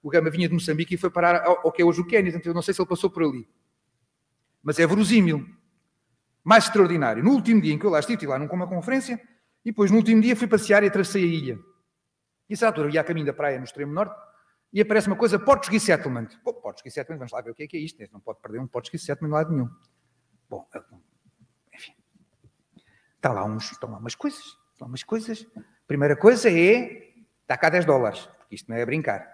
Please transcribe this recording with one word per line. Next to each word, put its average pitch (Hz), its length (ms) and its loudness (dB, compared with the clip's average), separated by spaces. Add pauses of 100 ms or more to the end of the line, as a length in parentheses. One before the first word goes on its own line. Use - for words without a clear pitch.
o 151 60 -12
Gama 160 220 2
vinha 170 180 -2
de 175 60 -2
Moçambique 165 400 -4
e 170 40 -6
foi 180 120 -2
parar 170 340 2
ao, 170 220 2
ao - 60 2
que 175 100 0
é - 20 6
hoje 170 160 2
o 175 60 -4
Quénia, 196 240 2
portanto 170 160 -8
eu 170 80 -4
não 170 80 -4
sei 196 100 -4
se 185 80 -4
ele 180 80 0
passou 180 220 -2
por 170 120 -4
ali. 131 240 -2 (1160)
Mas 147 160 -4
é 165 80 4
verosímil. 185 580 2 (1000)
Mais 208 200 6
extraordinário. 156 580 2
No 208 80 6
último 226 300 4
dia 156 120 0
em 151 60 -2
que 208 80 -2
eu 202 40 4
lá 151 100 2
estive, 240 140 -4
estive 147 180 -6
lá 131 60 -2
num, 147 100 -6
com 175 80 -6
uma 180 100 -4
conferência, 226 540 -6 (440)
e 233 60 -6
depois 202 200 2
no 214 60 6
último 220 240 6
dia 240 140 2
fui 226 140 -4
passear 208 340 4
e 202 40 2
atravessei 196 360 0
a 175 40 2
ilha. 139 320 -4 (920)
E 208 60 -8
a - 20 -10
certa 214 240 0
altura 147 120 -2
ia 160 80 0
a 151 40 -2
caminho 160 220 -4
da 139 60 -4
praia 139 260 -4
no 127 60 -12
extremo 143 280 -12
norte, 190 220 -4 (580)
e 196 80 0
aparece 214 260 2
uma 196 100 0
coisa, 214 220 2
Portuguese 226 460 2
Settlement. 131 440 -2 (140)
Pô, - 120 -8
Portuguese - 400 -16
Settlement, 151 240 -10
vamos 123 140 -16
lá 110 80 -10
ver 117 100 -14
o 117 40 -14
que - 80 -16
é 151 40 -12
que 170 100 -14
é 156 40 -8
isto, 160 200 -14
né? 104 120 -20
Não 104 60 -20
pode - 220 -16
perder 107 180 -14
um 131 80 -10
Portuguese - 380 -10
Settlement 147 240 -8
de 151 60 -4
lado 156 180 -2
nenhum. 127 160 -2 (800)
Bom, - 180 -14 (1080)
enfim. - 180 -20 (1300)
Tá 131 120 -2
lá 98 120 -4
uns, 110 260 -8
estão 107 200 -16
lá 101 80 -14
umas 110 160 -12
coisas, - 280 -10 (300)
estão 127 160 -20
umas 127 140 -14
coisas. 220 440 -10 (100)
A - 60 -20 (240)
primeira 143 300 0
coisa 220 340 6
é, 185 640 2 (340)
dá 127 100 -2
cá 165 120 2
dez 170 160 2
dólares, 127 440 0 (100)
porque - 180 -20
isto - 120 -20
não 113 80 -8
é 120 60 -4
a 117 40 -4
brincar. 120 480 -4